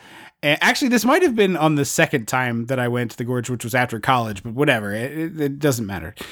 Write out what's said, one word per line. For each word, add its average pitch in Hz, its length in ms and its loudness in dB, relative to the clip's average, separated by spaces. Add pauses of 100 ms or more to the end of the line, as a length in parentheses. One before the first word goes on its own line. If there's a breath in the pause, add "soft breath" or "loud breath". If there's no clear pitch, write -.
(420 loud breath)
And 147 200 4
actually, 247 280 2
this 240 140 2
might 311 200 4
have 269 120 2
been 190 220 2
on 156 180 4
the 139 100 2
second 156 440 0
time 120 380 -2
that 131 120 -2
I 123 80 0
went 120 240 -2
to - 60 -20
the 123 80 -4
Gorge, 123 240 -4
which 123 160 -6
was 113 100 -4
after 123 240 0
college, 113 420 0
but 117 120 -10
whatever. 117 420 0
It, 139 220 -6
it, 160 240 -6
it 143 180 -2
doesn't 123 280 0
matter. 85 280 -8 (160 loud breath)